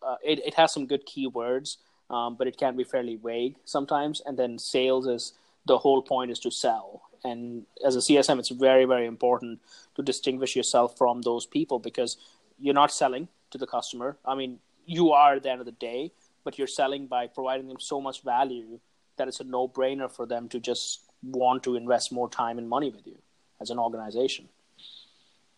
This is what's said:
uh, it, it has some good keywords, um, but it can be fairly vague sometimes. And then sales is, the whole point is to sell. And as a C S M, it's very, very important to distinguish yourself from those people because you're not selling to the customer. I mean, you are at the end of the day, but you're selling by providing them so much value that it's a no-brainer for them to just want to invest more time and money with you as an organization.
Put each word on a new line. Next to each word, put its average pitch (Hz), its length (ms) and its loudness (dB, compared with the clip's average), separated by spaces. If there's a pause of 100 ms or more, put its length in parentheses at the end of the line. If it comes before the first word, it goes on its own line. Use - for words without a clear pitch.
uh, 127 200 -6
it, 151 180 0
it 151 140 -6
has 165 180 8
some 139 140 -4
good 139 200 -2
keywords, 127 720 -4 (320)
um, 120 260 -4
but 127 100 0
it 127 120 -6
can 131 180 0
be 127 80 -2
fairly 120 320 -4
vague 117 480 -4
sometimes. 147 600 -4
And 139 140 -6
then 120 200 -2
sales 131 480 0
is, 120 260 -4 (340)
the 127 120 6
whole 135 240 4
point 127 280 -2
is 117 100 -8
to 120 100 -4
sell. - 520 -4 (220)
And 120 420 -10 (180)
as 131 120 4
a 123 60 2
C 147 160 8
S 139 100 6
M, 135 100 4
it's 123 120 -6
very, 131 340 6
very 123 220 4
important 117 540 -2 (360)
to 135 60 -2
distinguish 131 520 -2
yourself 120 440 2
from 123 240 2
those 120 240 -2
people 143 320 -2
because 117 400 -6 (400)
you're 139 160 0
not 143 180 6
selling 135 360 -2 (220)
to - 80 -14
the 127 80 -6
customer. 123 580 -6
I 131 100 -4
mean, 127 240 -8 (280)
you 165 260 4
are 143 220 10
at 135 80 -2
the 135 80 -2
end 127 100 -4
of 120 60 -12
the 117 60 -12
day, 123 400 -8 (320)
but 139 140 -8
you're 139 80 -2
selling 139 400 -2
by 123 200 -2
providing 131 420 -6
them 127 120 -14
so 143 200 -6
much 135 220 -8
value 120 580 -2 (360)
that 131 120 -4
it's 127 120 -10
a 131 40 -12
no-brainer 131 680 -2
for - 140 -10
them 117 240 -6
to 123 120 -8
just - 400 -6 (220)
want 127 420 0
to 123 120 0
invest 120 360 0
more 123 160 -2
time 117 300 -4
and 117 100 -10
money 131 220 -2
with 107 160 -16
you - 120 -20 (420)
as 113 100 -10
an 120 80 -6
organization. 113 680 -4 (1080)